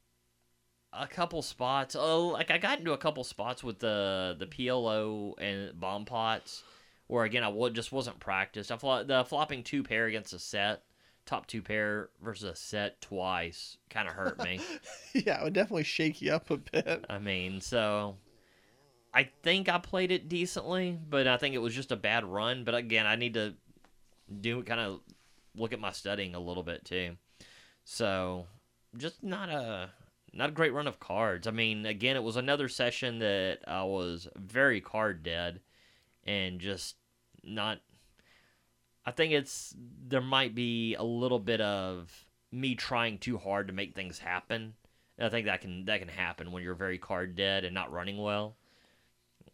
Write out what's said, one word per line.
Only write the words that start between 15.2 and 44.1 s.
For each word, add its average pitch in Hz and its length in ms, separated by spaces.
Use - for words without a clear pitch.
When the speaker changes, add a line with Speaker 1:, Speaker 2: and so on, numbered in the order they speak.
Speaker 2:
it - 20
would - 100
definitely 190 300
shake - 380
you 147 100
up 156 180
a 147 80
bit. - 520
Speaker 1:
I 101 100
mean, 95 400
so 104 580
I 135 120
think 185 240
I 175 100
played 185 340
it 170 180
decently, 175 680
but 139 180
I - 80
think 135 180
it 127 40
was 117 180
just 131 160
a - 60
bad 107 260
run. 110 400
But 117 120
again, 113 300
I 107 120
need 120 160
to 107 220
do, 117 240
kinda 113 360
look 110 200
at 110 80
my 98 100
studying 98 420
a 87 60
little 87 240
bit 82 220
too. 90 320
So 92 640
just 151 240
not 190 280
a, 113 420
not 135 160
a 156 40
great 151 200
run 147 140
of 120 120
cards. 95 460
I 113 60
mean, 110 340
again, 107 300
it 127 80
was 113 140
another 139 320
session 120 500
that 98 480
I 95 160
was 90 520
very 110 440
card 101 440
dead 87 360
and 92 380
just 95 340
not, 107 380
I 123 60
think 160 220
it's, - 420
there 131 140
might 131 340
be 117 400
a - 80
little 120 360
bit 110 200
of 92 640
me 127 240
trying 117 420
too 120 200
hard 98 300
to 98 60
make 98 220
things 92 240